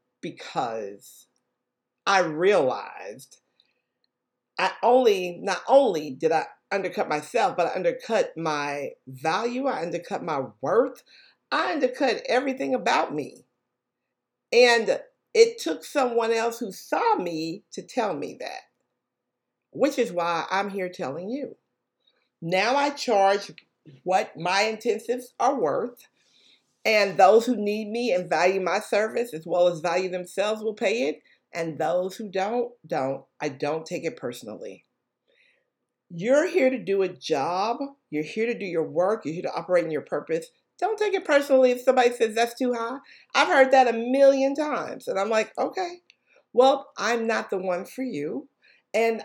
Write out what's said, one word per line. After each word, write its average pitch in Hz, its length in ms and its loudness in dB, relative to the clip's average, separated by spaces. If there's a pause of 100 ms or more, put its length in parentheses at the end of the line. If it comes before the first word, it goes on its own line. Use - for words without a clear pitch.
(220)
because 110 1080 -8 (800)
I 196 140 6
realized 143 1200 -2 (1160)
I 185 140 0 (100)
only, 196 600 4
not 185 260 -4
only 208 420 4
did 160 220 -2
I 160 140 0 (260)
undercut 190 360 -2
myself, 160 480 -2
but 180 120 0
I - 80 -6
undercut 180 600 -2
my 147 580 -4 (140)
value, 202 600 -2
I 202 140 -2
undercut 170 420 -6
my 151 180 -4 (200)
worth, 208 420 0 (480)
I 339 220 0
undercut 262 540 0
everything 269 460 0
about 233 400 0
me. 143 320 -10 (1080)
And 233 480 6 (360)
it 233 240 6
took - 240 -6
someone 233 480 0
else 226 280 -2
who 214 120 -6
saw - 440 -2
me 170 560 -6
to 196 100 -12
tell 208 340 -4
me 113 240 -10
that, - 220 -12 (1080)
which 262 280 0
is 208 120 0
why 170 380 -2
I'm 202 200 -2
here 190 200 -6
telling 175 400 -8
you. 269 260 -8 (840)
Now 185 340 0
I 285 140 2
charge 202 640 2 (520)
what 185 340 -2
my 180 260 0
intensives 220 640 -2 (140)
are 262 200 2
worth, 185 480 -4 (800)
and 202 320 2
those 214 280 8
who 247 100 0
need 208 340 -2
me 233 220 -2
and 175 180 -2
value 185 320 2
my 180 180 0
service 233 540 -2
as 160 120 -12
well 175 220 4
as 170 120 0
value 180 300 -2
themselves 196 540 -4
will 214 100 -4
pay 226 360 -2
it, - 120 -8 (320)
and 165 240 -6
those 180 380 -2
who 214 140 -10
don't, 214 420 -4 (140)
don't. 135 380 -4 (160)
I 151 100 -4
don't 147 360 -4
take 170 200 -8
it - 120 -6
personally. 107 680 -12 (1200)
You're 247 380 2
here 330 220 2
to 262 100 -2
do 190 220 -2
a 185 80 0
job. 175 680 -2 (320)
You're 151 140 -4
here 214 220 -4
to 233 120 -4
do 196 80 -8
your 165 220 -2
work. 180 380 0
You're 156 80 -6
here 180 100 -8
to - 100 -6
operate 170 320 0
in 160 60 -6
your 147 100 -4
purpose. 165 460 -6 (320)
Don't 415 180 -2
take 415 160 0
it 381 120 -2
personally 277 460 4
if 247 100 -2
somebody 254 300 4
says, 226 240 -2
"That's 233 200 0
too 247 180 -2
high." 233 240 -6 (380)
I've 277 120 6
heard 269 240 6
that 262 160 8
a 233 60 2
million 269 640 4
times, 226 520 -6
and 196 120 -4
I'm 202 100 -2
like, 220 280 0
"Okay, 349 420 -6 (520)
well, 269 460 4
I'm 226 300 -2
not 220 220 -2
the 196 80 -2
one 185 280 -4
for - 160 -12
you, 214 480 -8 (440)
and 226 320 0